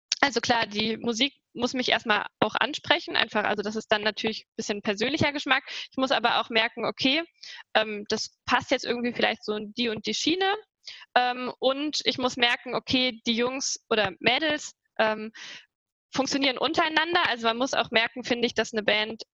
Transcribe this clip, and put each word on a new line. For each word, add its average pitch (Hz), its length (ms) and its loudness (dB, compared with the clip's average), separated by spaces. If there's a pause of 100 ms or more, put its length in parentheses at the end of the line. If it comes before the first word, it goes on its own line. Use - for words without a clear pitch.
(220)
also 247 200 4
klar, 233 240 2
die 214 320 -2
Musik 233 360 0 (200)
muss 240 200 -2
mich 247 160 -2
erstmal 220 360 0 (140)
auch 214 160 0
ansprechen, 302 600 0
einfach, 214 280 0
also 208 180 0
dass 214 140 -4
es 220 120 -8
dann 214 140 2
natürlich 214 440 -4
ein - 120 -20
bisschen 208 240 -4
persönlicher 262 500 0
Geschmack. 277 320 0 (280)
Ich - 60 -8
muss 262 140 2
aber 214 280 2
auch 226 100 -2
merken, 226 360 0
okay, 285 380 0 (520)
ähm, 214 340 -2
das - 360 -4
passt 262 260 2
jetzt 262 140 0
irgendwie 240 280 -2
vielleicht 214 300 -2
so 214 120 -4
in 214 180 -8
die 240 160 -2
und 220 160 -6
die 214 80 -2
Schiene. 370 420 0 (600)
Ähm, 247 440 0
und 277 460 0
ich 247 120 0
muss 254 200 0
merken, 247 380 0
okay, 254 500 0
die 233 100 2
Jungs 254 440 -2 (100)
oder 208 300 2
Mädels, 294 540 0 (260)
ähm, 220 320 0 (800)
funktionieren 269 440 0
untereinander. 320 680 2
Also 233 200 0
man 226 100 2
muss 254 160 0
auch - 180 0
merken, 233 320 0
finde 240 240 0
ich, - 60 -2
dass - 200 -2
eine 214 100 -2
Band 214 400 0 (120)